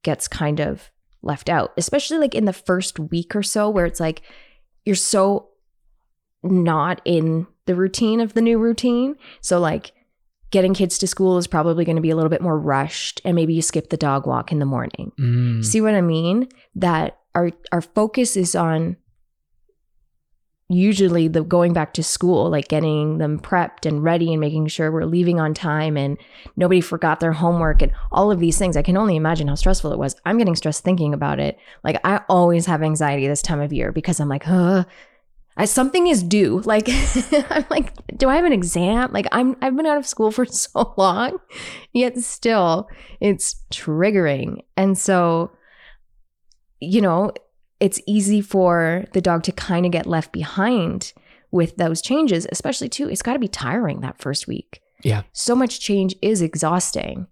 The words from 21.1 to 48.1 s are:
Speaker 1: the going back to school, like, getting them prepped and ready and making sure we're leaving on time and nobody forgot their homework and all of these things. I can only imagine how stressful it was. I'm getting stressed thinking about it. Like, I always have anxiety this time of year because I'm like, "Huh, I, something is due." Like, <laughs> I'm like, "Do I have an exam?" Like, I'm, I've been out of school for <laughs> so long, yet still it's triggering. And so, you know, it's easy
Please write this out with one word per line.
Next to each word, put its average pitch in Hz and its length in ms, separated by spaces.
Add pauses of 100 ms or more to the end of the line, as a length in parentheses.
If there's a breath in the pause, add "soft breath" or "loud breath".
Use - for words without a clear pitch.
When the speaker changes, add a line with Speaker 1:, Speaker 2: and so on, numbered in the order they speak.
Speaker 1:
the 160 160
going 175 300
back 160 200
to - 80
school, 170 480
like, 147 180
getting 156 520
them 151 200
prepped - 460
and 151 180
ready 165 280
and 156 100
making 156 260
sure 156 240
we're 160 140
leaving 170 340
on 156 140
time 156 420
and 139 220 (380 loud breath)
nobody 180 260
forgot 160 380
their 165 140
homework 165 500
and - 80 (200 loud breath)
all 208 200
of 185 80
these 165 180
things. 180 180
I 151 60
can 180 160
only 202 180
imagine 156 320
how 143 80
stressful - 380
it - 60
was. 139 160 (100)
I'm 208 140
getting 185 160
stressed - 280
thinking 170 300
about 143 260
it. 143 180 (260 loud breath)
Like, - 200
I - 240
always 175 380
have 160 160
anxiety 143 460
this 143 160
time 147 180
of 147 120
year - 180
because 160 280
I'm 147 80
like, 143 160
"Huh, 180 420 (680 loud breath)
I, - 100
something 269 420
is 254 160
due." 175 380
Like, 214 280
<laughs> 262 420
I'm 294 380
like, - 240 (240)
"Do 262 100
I 262 80
have 349 100
an 339 60
exam?" 190 640
Like, 196 180
I'm, 254 300
I've 262 140
been 311 100
out 302 140
of 269 80
school 220 240
for 247 140
<laughs> - 20
so - 500
long, 202 400 (560 loud breath)
yet 247 240
still 202 720 (300 loud breath)
it's - 520
triggering. 160 880 (140)
And 190 220
so, 170 540 (1300 soft breath)
you 185 220
know, 190 300 (500)
it's 196 260
easy 208 320